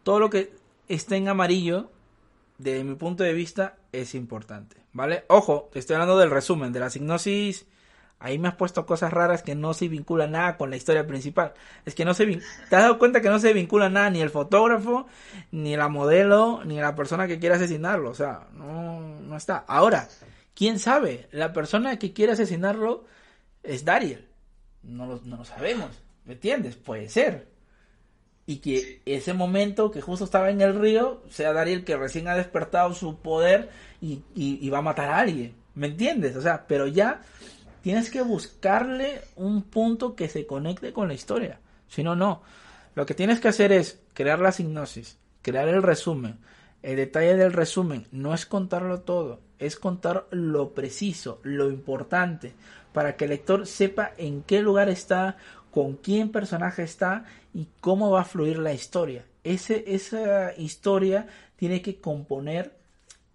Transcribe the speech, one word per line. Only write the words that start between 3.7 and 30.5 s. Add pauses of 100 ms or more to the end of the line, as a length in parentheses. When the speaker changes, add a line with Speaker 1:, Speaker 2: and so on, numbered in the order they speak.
Speaker 1:
es
importante, (160)
¿vale?
Ojo,
te
estoy
hablando
del
resumen,
de
la
sinopsis. (540)
Ahí
me
has
puesto
cosas
raras
que
no
se
vinculan
nada
con
la
historia
principal. (320)
Es
que
no
se
vin-, (300)
¿te
has
dado
cuenta
que
no
se
vincula
nada
ni
el
fotógrafo, (440)
ni
la
modelo,
ni
la
persona
que
quiere
asesinarlo?
O
sea,
no,
no
está.
Ahora, (460)
¿quién
sabe?
La
persona
que
quiere
asesinarlo (580)
es
Dariel. (560)
No
lo,
no
lo
sabemos, (360)
¿me
entiendes?
Puede
ser. (960)
Y
que
Speaker 2:
Sí.
Speaker 1:
ese
momento
que
justo
estaba